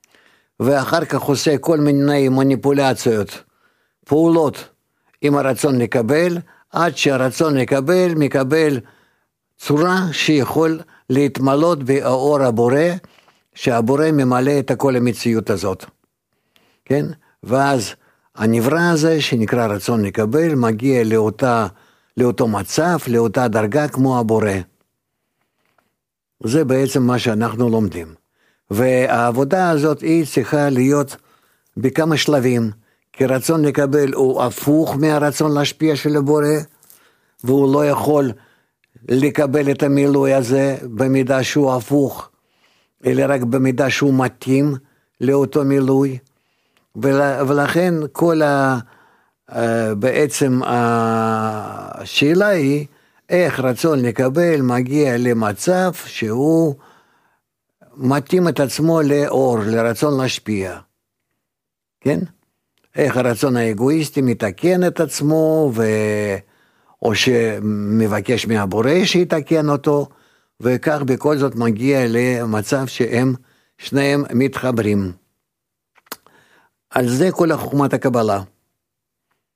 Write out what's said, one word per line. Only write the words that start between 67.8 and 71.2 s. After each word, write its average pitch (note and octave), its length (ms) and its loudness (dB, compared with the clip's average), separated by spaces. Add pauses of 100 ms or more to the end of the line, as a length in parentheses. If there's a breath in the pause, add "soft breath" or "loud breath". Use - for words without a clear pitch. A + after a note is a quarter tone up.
מהבורא A2+ 600 0
שיתקן E3 640 0
אותו, D3 380 0 (520 soft breath)
וכך B2+ 460 -2
בכל C3+ 320 0